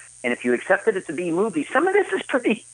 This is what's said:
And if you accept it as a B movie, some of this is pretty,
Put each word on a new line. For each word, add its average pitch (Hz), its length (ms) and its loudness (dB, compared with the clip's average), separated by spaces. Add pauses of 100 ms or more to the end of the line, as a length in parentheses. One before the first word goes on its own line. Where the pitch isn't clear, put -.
(240)
And 123 100 0
if - 100 -6
you 123 100 2
accept 190 340 0
it 214 80 2
as 185 140 -6
a 165 40 -8
B 175 180 -4
movie, 175 320 0
some 311 240 2
of 370 60 2
this 392 180 2
is 359 120 -2
pretty, - 500 -2